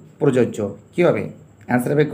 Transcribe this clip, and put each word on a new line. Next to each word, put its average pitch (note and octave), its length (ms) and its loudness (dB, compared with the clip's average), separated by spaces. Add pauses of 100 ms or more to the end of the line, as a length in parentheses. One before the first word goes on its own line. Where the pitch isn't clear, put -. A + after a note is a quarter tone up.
(200)
প্রযোজ্য। B2+ 380 2 (340)
কী - 160 -4
হবে? A2 140 0 (460)
Answer B2 260 0
হবে D3 200 4